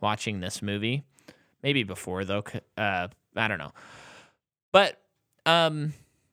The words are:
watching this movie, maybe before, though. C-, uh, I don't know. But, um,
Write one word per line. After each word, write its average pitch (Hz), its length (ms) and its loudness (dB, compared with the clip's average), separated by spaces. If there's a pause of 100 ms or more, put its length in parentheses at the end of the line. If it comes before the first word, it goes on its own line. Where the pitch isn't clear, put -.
watching 107 400 -2
this 90 220 -6
movie, 107 420 -2 (580)
maybe 139 200 2
before, 92 420 -6
though. 101 260 -2
C-, 110 100 -8 (180)
uh, 95 300 -2 (280)
I 113 120 0
don't 98 100 -2
know. 73 140 -12 (1000)
But, 190 260 6 (460)
um, 160 480 2 (400)